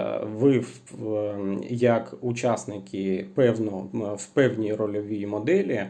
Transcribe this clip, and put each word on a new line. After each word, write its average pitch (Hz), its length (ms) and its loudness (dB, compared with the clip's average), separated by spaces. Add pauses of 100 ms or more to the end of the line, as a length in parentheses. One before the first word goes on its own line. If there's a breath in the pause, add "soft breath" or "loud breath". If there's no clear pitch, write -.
(400)
ви 135 200 6
в, - 220 -6 (180)
в, 107 360 -2 (340)
як 117 520 2
учасники 104 1040 -2 (100)
певно-, 107 800 0
в - 100 -12
певній 110 480 2
рольовій 104 520 -2
моделі 113 640 0